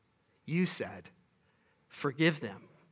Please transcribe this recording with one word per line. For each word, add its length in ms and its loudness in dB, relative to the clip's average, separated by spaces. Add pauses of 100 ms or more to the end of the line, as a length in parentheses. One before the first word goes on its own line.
(460)
You 200 2
said, 440 -4 (800)
"Forgive 500 2
them, 300 -10 (220)